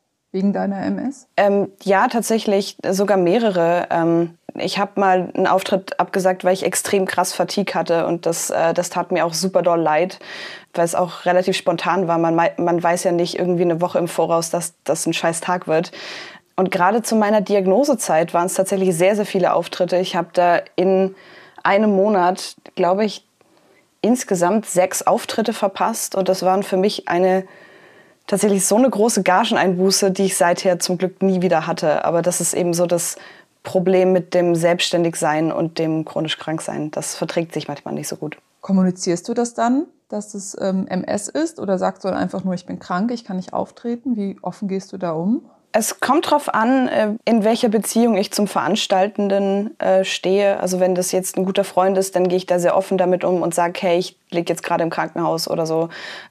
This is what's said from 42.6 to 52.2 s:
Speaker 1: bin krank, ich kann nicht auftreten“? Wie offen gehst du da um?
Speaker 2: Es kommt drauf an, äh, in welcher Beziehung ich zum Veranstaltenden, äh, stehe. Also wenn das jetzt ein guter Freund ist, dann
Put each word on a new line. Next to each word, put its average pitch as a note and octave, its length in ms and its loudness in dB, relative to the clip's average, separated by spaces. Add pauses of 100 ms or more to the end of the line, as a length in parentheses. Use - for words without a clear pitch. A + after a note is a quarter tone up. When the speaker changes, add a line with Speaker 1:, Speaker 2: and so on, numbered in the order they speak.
Speaker 1:
bin F3+ 140 -10
krank, G3 320 -2
ich A#3 140 -8
kann F#3+ 100 -8
nicht F#3 180 -8
auftreten“? A#3+ 600 -6
Wie G3 260 -4
offen F#3 260 -8
gehst F#3+ 240 -6
du G3 60 -10
da F3+ 140 -4
um? F#3 340 -2 (260)
Speaker 2:
Es - 280 -2
kommt D4+ 320 2
drauf D4 200 2
an, B3+ 360 2
äh, G#3+ 260 0 (120)
in A3 180 4
welcher A3+ 260 2
Beziehung A3+ 480 2
ich G3+ 160 -2
zum G#3 140 0
Veranstaltenden, G3 1300 0
äh, F#3+ 240 4
stehe. G3 580 0
Also F#3 180 -2
wenn F#3 160 2
das F3+ 160 -2
jetzt F#3 260 -4
ein F#3+ 80 0
guter G3 180 0
Freund F#3+ 360 0
ist, F#3+ 160 -2
dann F#3 120 2